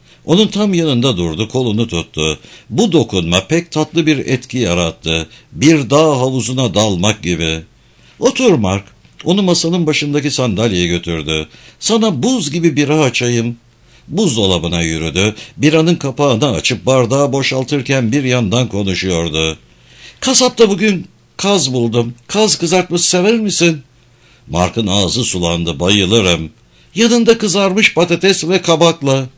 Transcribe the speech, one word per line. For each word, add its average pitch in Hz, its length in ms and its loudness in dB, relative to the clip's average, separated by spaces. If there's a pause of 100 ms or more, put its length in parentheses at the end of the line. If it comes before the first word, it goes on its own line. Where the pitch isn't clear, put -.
(260)
Onun 196 220 2
tam 202 260 0
yanında 135 440 0
durdu, 87 320 -4
kolunu 117 380 -2
tuttu. 80 520 -4 (300)
Bu 180 220 0
dokunma 107 560 0
pek 170 240 -2
tatlı 156 340 -2
bir 151 120 2
etki 127 400 -4
yarattı. 85 720 -2 (240)
Bir 139 380 2
dağ 147 160 4
havuzuna 127 680 0
dalmak 104 500 0
gibi. 80 360 -2 (600)
"Otur 254 340 2
Mark." 98 300 0 (400)
Onu 196 200 0
masanın 170 440 0
başındaki 147 440 -2
sandalyeye 104 560 0
götürdü. 80 600 -4 (320)
"Sana 214 440 0
buz 233 280 -2
gibi 165 240 0
bira 147 240 2
açayım." 120 580 0 (500)
Buzdolabına 95 760 0
yürüdü. 82 540 -2 (220)
Biranın 160 380 2
kapağını 135 560 0
açıp 95 340 -4
bardağı 131 480 0
boşaltırken 131 760 -2
bir 139 120 0
yandan 123 460 0
konuşuyordu. 85 880 -2 (640)
"Kasapta 247 500 2
bugün 190 380 0 (300)
kaz 180 360 0
buldum. 120 400 0 (140)
Kaz 208 300 0
kızartması 170 520 0
sever 185 240 2
misin?" 175 480 0 (680)
Mark'ın 90 380 -2
ağzı 98 360 0
sulandı. 85 560 -2
"Bayılırım." 90 680 2 (460)
"Yanında 233 420 4
kızarmış 202 560 0
patates 175 500 0
ve 180 180 0
kabakla." 151 760 2